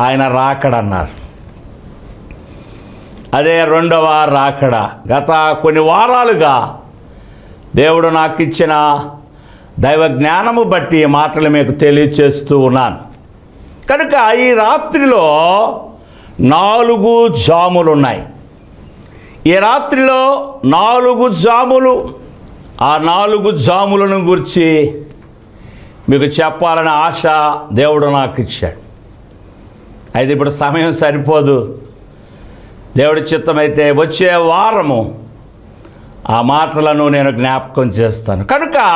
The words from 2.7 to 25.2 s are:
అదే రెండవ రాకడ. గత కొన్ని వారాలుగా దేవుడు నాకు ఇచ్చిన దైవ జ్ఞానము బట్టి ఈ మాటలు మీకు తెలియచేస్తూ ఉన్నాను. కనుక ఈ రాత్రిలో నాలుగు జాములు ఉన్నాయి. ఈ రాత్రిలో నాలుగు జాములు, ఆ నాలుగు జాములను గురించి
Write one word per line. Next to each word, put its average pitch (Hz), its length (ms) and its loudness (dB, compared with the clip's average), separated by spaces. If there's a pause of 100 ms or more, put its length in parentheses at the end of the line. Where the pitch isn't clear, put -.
అదే 160 280 0
రెండవ 160 600 0
రాకడ. 139 500 0 (380)
గత 156 500 0
కొన్ని 156 180 2
వారాలుగా 180 1000 2 (960)
దేవుడు 165 320 2
నాకు 160 340 -2
ఇచ్చిన 151 580 0 (800)
దైవ 156 280 2
జ్ఞానము 170 560 0
బట్టి 170 360 0
ఈ 156 60 4
మాటలు 151 440 0
మీకు 147 220 0
తెలియచేస్తూ 147 880 2
ఉన్నాను. 127 560 0 (760)
కనుక 262 500 0
ఈ 254 160 2
రాత్రిలో 254 720 2 (1120)
నాలుగు 226 880 2
జాములు 175 600 2
ఉన్నాయి. 131 320 0 (1200)
ఈ 170 100 4
రాత్రిలో 262 960 0 (100)
నాలుగు 233 640 2
జాములు, 240 840 0 (680)
ఆ 147 180 0
నాలుగు 196 520 0
జాములను 196 680 0
గురించి 165 800 0 (1080)